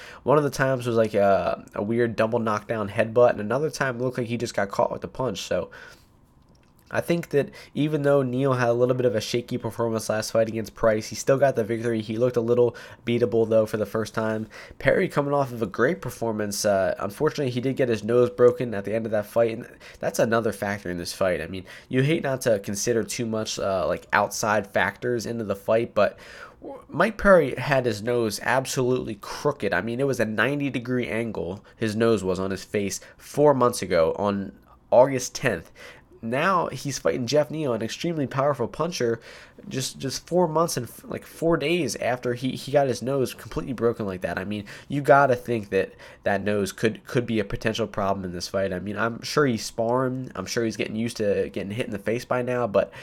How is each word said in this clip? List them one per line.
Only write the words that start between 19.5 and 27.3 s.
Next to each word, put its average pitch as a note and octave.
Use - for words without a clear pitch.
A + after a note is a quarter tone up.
and -
that's -
another A2+
factor G2+
in F2
this E2+
fight. F2+
I D#2+
mean, F#2
you C3
hate D#3
not C3
to A2
consider G#2+
too -
much, A2
uh, F#2
like, F2
outside G#2
factors G#2+
into A#2
the G2
fight, A2+
but G2
Mike A3+
Perry F3